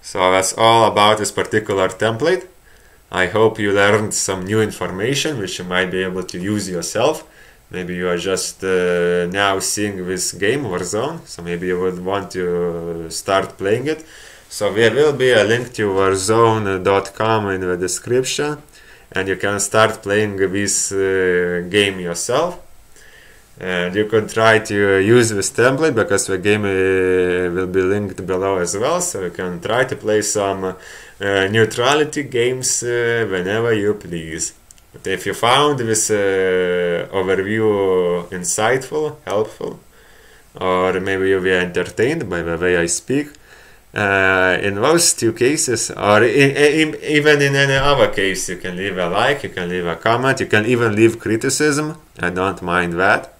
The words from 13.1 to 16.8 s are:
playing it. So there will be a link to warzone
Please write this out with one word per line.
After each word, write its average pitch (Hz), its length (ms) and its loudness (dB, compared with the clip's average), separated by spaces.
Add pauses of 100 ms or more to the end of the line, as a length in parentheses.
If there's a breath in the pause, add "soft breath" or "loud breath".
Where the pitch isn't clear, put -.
playing 113 300 -2
it. 156 180 -6 (440 loud breath)
So 101 240 -2
there 110 200 4
will 143 200 4
be 127 180 2
a 110 120 6
link 120 300 0
to 104 160 0
warzone 98 960 2